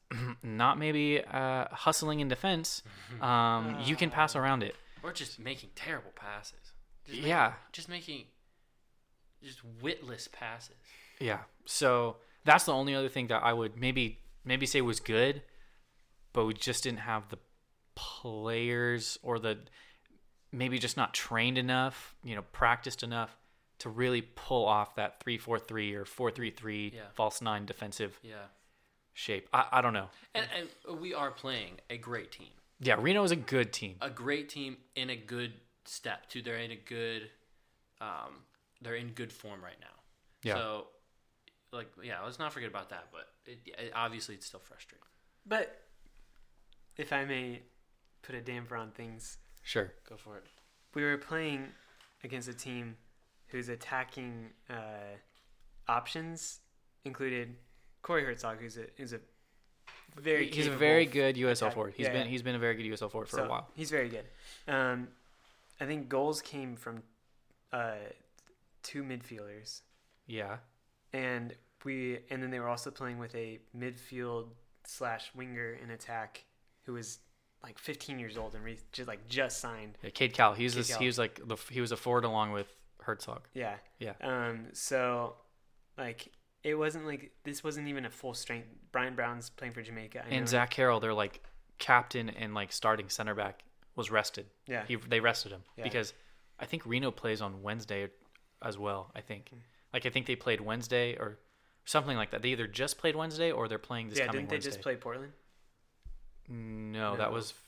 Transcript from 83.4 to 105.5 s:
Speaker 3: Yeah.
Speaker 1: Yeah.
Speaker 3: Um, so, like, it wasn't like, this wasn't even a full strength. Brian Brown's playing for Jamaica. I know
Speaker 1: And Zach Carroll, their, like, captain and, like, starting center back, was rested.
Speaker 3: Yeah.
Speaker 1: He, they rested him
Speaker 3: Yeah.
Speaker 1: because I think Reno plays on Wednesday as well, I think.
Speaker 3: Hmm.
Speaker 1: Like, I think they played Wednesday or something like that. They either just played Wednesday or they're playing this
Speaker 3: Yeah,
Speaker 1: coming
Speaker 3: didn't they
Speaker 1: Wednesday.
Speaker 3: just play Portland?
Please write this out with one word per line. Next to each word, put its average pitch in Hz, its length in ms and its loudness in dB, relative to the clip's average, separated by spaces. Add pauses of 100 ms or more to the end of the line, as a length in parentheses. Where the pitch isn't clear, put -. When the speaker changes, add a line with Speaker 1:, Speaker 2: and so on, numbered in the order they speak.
Speaker 3:
Yeah. 110 220 -4 (240)
Speaker 1:
Yeah. 107 220 -6
Speaker 3:
Um, 120 520 -2
so, 123 600 0 (640)
like, 120 340 -10 (320)
it 151 120 0
wasn't 156 300 0
like, 147 260 -8 (120)
this 143 200 -8
wasn't 147 240 -4
even 139 180 -4
a 110 40 -4
full 120 240 -10
strength. 117 340 -6 (240)
Brian 127 240 2
Brown's 120 340 -2
playing 120 240 -8
for 120 80 -10
Jamaica. 113 440 -10
I 117 40 -10
know 131 80 0
Speaker 1:
And 120 120 2
Zach 123 220 6
Carroll, 123 280 6
their, 110 140 2
like, 104 280 0 (360)
captain 120 520 4
and, 107 240 -6
like, 101 180 -4
starting 107 380 2
center 107 260 -2
back, 101 280 -4 (320)
was 107 160 -2
rested. 104 340 2 (220)
Speaker 3:
Yeah. 120 200 -4
Speaker 1:
He, 123 80 -2
they 117 240 2
rested 113 320 4
him 92 120 -12 (140)
Speaker 3:
Yeah. 117 60 -8
Speaker 1:
because 120 300 -2 (460)
I - 60 -8
think - 200 -6
Reno 127 260 2
plays 110 300 -2
on 98 220 -6
Wednesday 104 460 -4 (520)
as 107 160 -4
well, 98 380 -4
I 110 60 -12
think. 107 280 -12
Speaker 3:
Hmm. 120 80 -20 (360)
Speaker 1:
Like, 127 120 2
I 127 40 4
think 123 180 2
they 127 80 2
played 110 260 0
Wednesday 120 540 0
or 107 240 -6 (460)
something 143 300 2
like 107 160 0
that. 110 120 -2
They 127 60 4
either 117 180 0
just 123 320 -2
played 156 160 2
Wednesday 160 360 0
or 117 160 0
they're 110 120 -2
playing 113 300 -6
this 127 100 0
Speaker 3:
Yeah, 127 80 2
Speaker 1:
coming 135 140 0
Speaker 3:
didn't 143 80 -6
they 151 80 0
Speaker 1:
Wednesday. 139 140 -4
Speaker 3:
just - 100 -6
play 131 140 0
Portland? 131 360 -8 (1160)